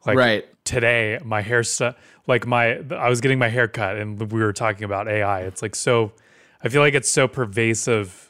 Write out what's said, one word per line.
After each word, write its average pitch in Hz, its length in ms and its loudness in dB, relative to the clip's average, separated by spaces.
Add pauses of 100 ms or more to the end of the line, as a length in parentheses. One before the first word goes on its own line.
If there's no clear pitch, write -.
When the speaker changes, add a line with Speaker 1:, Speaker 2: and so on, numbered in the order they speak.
Speaker 1:
Like 113 100 2
Speaker 2:
Right. 120 300 2 (180)
Speaker 1:
today, 117 600 0
my 110 160 -2
hairstyle, 120 540 -2 (320)
like 123 180 2
my, 120 360 0 (100)
I 127 180 -2
was 123 100 2
getting 135 200 2
my 120 100 2
hair 117 180 2
cut 104 300 -4
and 104 340 -8
we 113 120 0
were 107 100 2
talking 107 300 -4
about 101 240 -4
A 107 160 0
I. 98 180 -2
It's 95 220 -10
like, 110 120 -8
so, 117 360 0 (520)
I 123 60 -2
feel 143 140 4
like 147 100 4
it's 139 160 0
so 135 180 2
pervasive 113 1040 -2